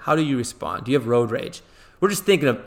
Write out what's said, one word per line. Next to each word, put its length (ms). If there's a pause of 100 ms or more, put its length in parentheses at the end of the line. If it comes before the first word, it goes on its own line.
How 140
do 60
you 140
respond? 480
Do 80
you 60
have 80
road 240
rage? 320 (380)
We're 100
just 140
thinking 240
of 180